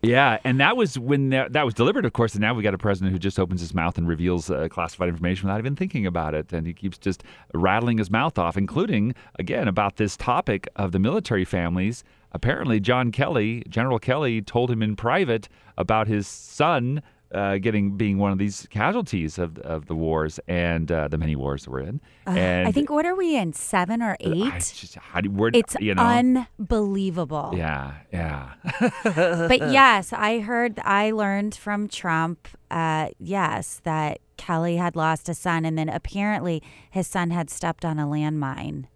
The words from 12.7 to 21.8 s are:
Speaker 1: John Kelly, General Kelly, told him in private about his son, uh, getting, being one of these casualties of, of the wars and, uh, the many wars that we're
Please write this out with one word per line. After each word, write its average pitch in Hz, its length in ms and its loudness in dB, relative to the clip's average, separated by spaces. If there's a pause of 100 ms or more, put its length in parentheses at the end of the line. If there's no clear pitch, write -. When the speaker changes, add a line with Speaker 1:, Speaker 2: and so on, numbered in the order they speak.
Speaker 1:
John 120 320 2
Kelly, 117 560 0
General 120 300 0
Kelly, 131 440 0
told 120 280 0
him 113 140 0
in 107 120 0
private 120 540 0 (300)
about 110 280 2
his 104 200 0
son, 147 720 0 (320)
uh, 98 240 0
getting, 101 400 0
being 101 220 2
one 101 120 2
of 98 60 0
these 101 320 -4
casualties 110 680 -2
of, 82 220 -4
of 78 280 -8
the 82 80 -4
wars 80 520 0
and, 85 440 0
uh, 78 180 0
the 78 80 -2
many 78 180 0
wars 69 300 -4
that 64 60 -12
we're 65 100 -4